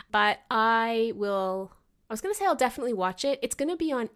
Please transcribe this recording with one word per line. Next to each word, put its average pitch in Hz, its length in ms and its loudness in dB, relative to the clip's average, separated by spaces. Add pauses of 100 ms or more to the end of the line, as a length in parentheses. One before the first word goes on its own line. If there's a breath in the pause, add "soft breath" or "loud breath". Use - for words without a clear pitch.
(120 loud breath)
But 208 280 4 (120)
I 226 640 2
will, 190 560 -2 (380)
I 226 40 -10
was 220 60 -6
gonna 403 160 -2
say 392 100 -2
I'll 349 80 4
definitely 247 400 0
watch 185 300 -2
it. 277 180 0
It's - 140 -4
gonna 320 220 -2
be 320 160 -2
on 233 220 -2